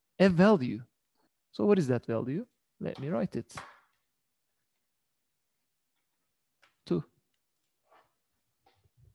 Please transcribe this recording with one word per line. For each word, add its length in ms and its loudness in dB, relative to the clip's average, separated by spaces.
a 100 6
value. 540 2
So 120 -4
what 140 4
is 100 0
that 180 -2
value? 400 -6
Let 200 -8
me 80 -10
write 280 -6
it. 160 -10
Two. 180 -2